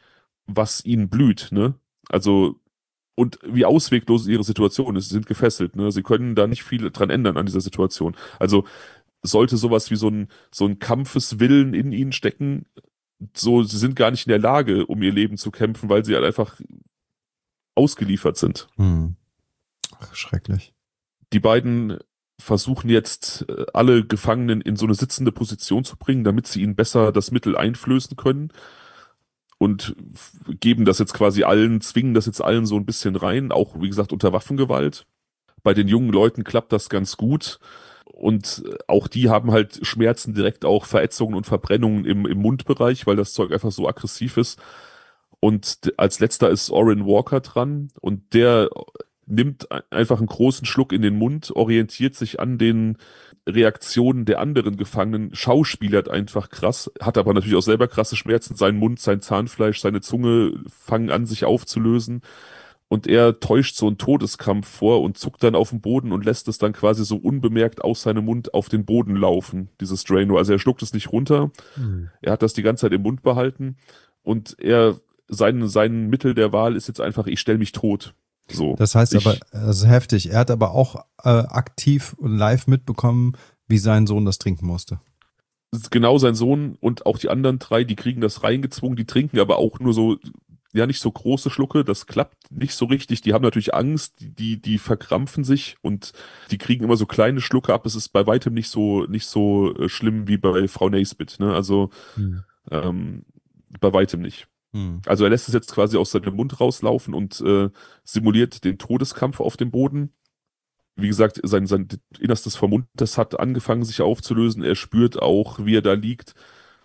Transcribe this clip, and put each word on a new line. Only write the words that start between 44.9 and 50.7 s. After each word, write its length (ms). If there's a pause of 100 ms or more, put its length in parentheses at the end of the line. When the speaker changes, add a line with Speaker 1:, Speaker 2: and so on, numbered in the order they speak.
Speaker 1:
Und 460
d-, 100
als 240
letzter 300
ist 200
Oren 360
Walker 340
dran 500 (100)
und 340
der 340 (580)
nimmt 460
ein-, 180
einfach 280
einen 80
großen 400
Schluck 260